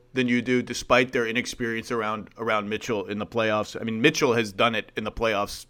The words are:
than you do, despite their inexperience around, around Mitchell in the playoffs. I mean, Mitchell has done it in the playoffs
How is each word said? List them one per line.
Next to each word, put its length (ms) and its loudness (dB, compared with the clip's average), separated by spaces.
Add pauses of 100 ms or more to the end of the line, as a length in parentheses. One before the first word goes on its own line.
(140)
than 140 2
you 140 4
do, 200 2
despite 500 2
their 140 2
inexperience 640 -4
around, 460 -4
around 320 0
Mitchell 360 -2
in 120 -6
the 100 -6
playoffs. 520 0
I 40 -8
mean, 160 -4
Mitchell 340 4
has 200 -2
done 220 2
it 200 -6
in 80 -6
the 80 -6
playoffs 580 -2